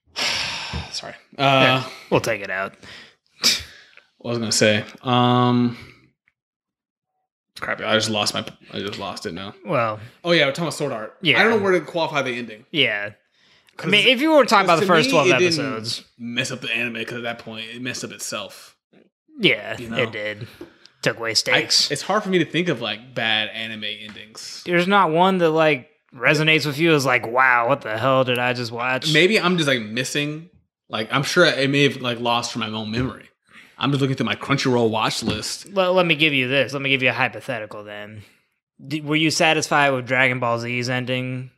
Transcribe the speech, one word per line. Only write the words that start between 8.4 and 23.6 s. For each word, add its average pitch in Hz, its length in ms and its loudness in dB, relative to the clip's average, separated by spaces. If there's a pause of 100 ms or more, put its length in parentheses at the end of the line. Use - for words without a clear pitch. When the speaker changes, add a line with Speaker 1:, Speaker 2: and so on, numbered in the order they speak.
Speaker 1:
I 104 80 -8
just 101 200 -8
lost 95 260 -10
it 95 80 -6
now. 95 200 -10 (120)
Speaker 2:
Well. 117 340 -2 (240)
Speaker 1:
Oh, 170 80 0
yeah, 160 140 4
we're 139 60 0
talking 165 140 -4
about 143 100 -4
Sword 143 160 -4
Art. 110 300 -10
Speaker 2:
Yeah. - 180 4
Speaker 1:
I 190 40 6
don't 226 140 4
know 202 60 2
where 196 100 2
to 175 80 2
qualify 151 400 -2
the 127 100 -2
ending. 117 400 -10
Speaker 2:
Yeah. 110 400 -6
I - 640 -20
Speaker 1:
'Cause, 160 160 -6
Speaker 2:
mean, 202 160 4
if 247 140 2
you 320 100 2
were 294 140 6
talking 202 200 4
about 180 80 4
Speaker 1:
'cause 208 80 4
Speaker 2:
the 208 40 2
Speaker 1:
to 190 80 2
Speaker 2:
first 160 140 4
Speaker 1:
me, 269 60 0
Speaker 2:
twelve 202 140 4
Speaker 1:
it 131 120 4
didn't - 60 4 (200)
Speaker 2:
episodes. 110 400 -8 (140)
Speaker 1:
mess 120 320 -6
up 127 100 -12
the 123 100 -8
anime, 113 340 -6
'cause 120 120 -10
at 117 60 -10
that 117 160 -8
point, 110 340 -14
it 123 80 -12
messed 123 220 -8
up 117 80 -10
itself. 104 640 -12 (640)
Speaker 2:
Yeah, 110 400 2
Speaker 1:
You 117 100 -10
know? 113 80 -6
Speaker 2:
it 117 140 -2
did. 107 360 -8 (540)
Took 117 160 -2
away 113 140 -6
Speaker 1:
I, - 20 -4
Speaker 2:
stakes. - 580 0
Speaker 1:
it's 143 120 -6
hard 202 200 0
for 190 60 -6
me 190 80 2
to 160 80 4
think 175 240 -2
of, 185 120 -2
like, 113 340 -6
bad 110 340 0
anime 110 340 -10